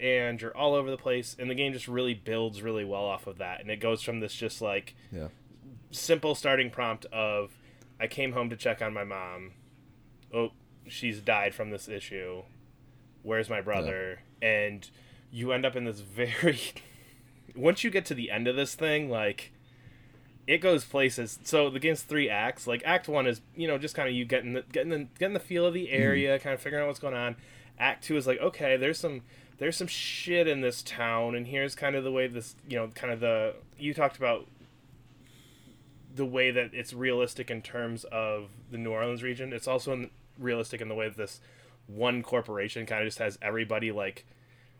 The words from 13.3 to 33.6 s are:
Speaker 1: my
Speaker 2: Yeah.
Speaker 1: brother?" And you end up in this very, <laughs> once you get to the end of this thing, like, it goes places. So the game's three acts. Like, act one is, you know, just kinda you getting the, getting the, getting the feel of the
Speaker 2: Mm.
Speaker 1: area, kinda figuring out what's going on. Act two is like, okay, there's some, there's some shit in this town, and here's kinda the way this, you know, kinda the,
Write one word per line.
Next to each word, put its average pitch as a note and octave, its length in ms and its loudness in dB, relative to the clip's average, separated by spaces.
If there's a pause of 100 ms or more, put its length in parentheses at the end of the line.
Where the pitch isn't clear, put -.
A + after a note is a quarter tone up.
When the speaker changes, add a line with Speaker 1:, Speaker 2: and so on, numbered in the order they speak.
Speaker 1:
my A2 80 0
Speaker 2:
Yeah. F#2+ 40 -2
Speaker 1:
brother?" F#2 580 -2 (200)
And G#2 480 2 (420)
you B2 220 -2
end B2+ 140 2
up B2 100 0
in A#2+ 80 0
this G#2+ 160 -4
very, A#2 580 2 (480)
<laughs> - 480 -20
once D#3 300 4
you A#3 60 0
get F#3 160 2
to D3 80 -4
the A#2+ 160 -4
end A2+ 180 0
of B2+ 80 2
this C#3 180 0
thing, D3+ 360 0
like, G#2+ 420 -2 (960)
it D#3+ 100 6
goes E3+ 260 6
places. C3 600 0
So D3 260 4
the C3+ 80 -2
game's D3+ 240 2
three D3 260 2
acts. G#2+ 380 -2
Like, A#2+ 180 0
act F3 220 2
one C#3+ 220 2
is, A2+ 140 0 (120)
you E3 140 -2
know, C#3+ 100 2
just D3 160 -6
kinda C3+ 160 0
you B2 140 0
getting B2 300 0
the, B2+ 80 -2
getting E3 280 -2
the, D3 160 -2 (140)
getting F#3+ 140 2
the F#3+ 60 -2
feel F3 260 2
of E3+ 80 2
the F3+ 120 -4
Speaker 2:
Mm. B2 60 -6
Speaker 1:
area, C3+ 480 4
kinda C3+ 180 -2
figuring D3 240 -4
out C#3+ 60 0
what's C#3 100 -4
going C3+ 160 -4
on. A#2+ 220 -2 (420)
Act - 240 2
two D3+ 140 0
is C3 100 0
like, C3 140 4
okay, D3 360 2
there's C#3+ 220 2
some, C#3+ 240 -4 (360)
there's D#3+ 180 -2
some F#3 100 -2
shit - 600 2
in C#3 120 4
this B2 220 0
town, A#2 540 0
and A#2+ 100 -4
here's C3+ 300 -2
kinda C#3 240 0
the C3 100 -2
way C3 160 4
this, A#2+ 300 -8 (120)
you B2 80 -2
know, A2+ 120 0
kinda A#2+ 280 -4
the, A2+ 380 2 (240)